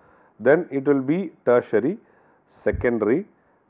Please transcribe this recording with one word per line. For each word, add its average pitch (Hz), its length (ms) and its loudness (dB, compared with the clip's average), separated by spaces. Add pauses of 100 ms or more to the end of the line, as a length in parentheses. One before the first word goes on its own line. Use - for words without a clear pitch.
(400)
then 147 320 2
it 139 140 -6
will 139 160 2
be 165 300 -4 (120)
tertiary, 120 540 0 (500)
secondary, 117 800 -2 (440)